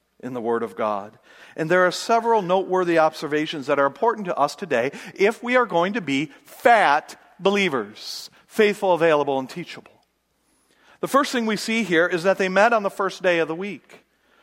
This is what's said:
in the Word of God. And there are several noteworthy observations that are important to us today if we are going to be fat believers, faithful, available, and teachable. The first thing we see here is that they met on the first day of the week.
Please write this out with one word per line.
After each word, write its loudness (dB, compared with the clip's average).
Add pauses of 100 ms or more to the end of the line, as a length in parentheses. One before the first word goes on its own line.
(180)
in -14
the -8
Word -2
of -10
God. -6 (360)
And -6
there 4
are 0
several 0
noteworthy 0
observations -2
that 0
are 2
important -2
to -4
us -2
today -2 (240)
if 0
we -2
are 4
going 0
to -4
be -4 (120)
fat 2 (240)
believers, -2 (180)
faithful, 2
available, 2
and -6
teachable. -16 (1080)
The -6
first 2
thing -4
we 0
see -2
here 2
is -4
that 0
they 0
met 4
on 0
the -4
first -6
day 2
of 0
the -6
week. -12 (420)